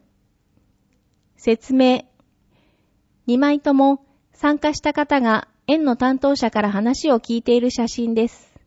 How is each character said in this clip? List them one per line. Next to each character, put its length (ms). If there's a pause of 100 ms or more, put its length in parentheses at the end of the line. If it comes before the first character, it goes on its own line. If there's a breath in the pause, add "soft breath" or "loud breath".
(1400)
説 380
明。 300 (1200)
二 120
枚 220
と 140
も 300 (280)
参 260
加 140
し 80
た 120
方 280
が 280 (180)
園 180
の 120
担 220
当 180
者 140
か 120
ら 80
話 400
を 100
聞 160
い 60
て 140
い 40
る 100
写 180
真 260
で 140
す。 260 (120)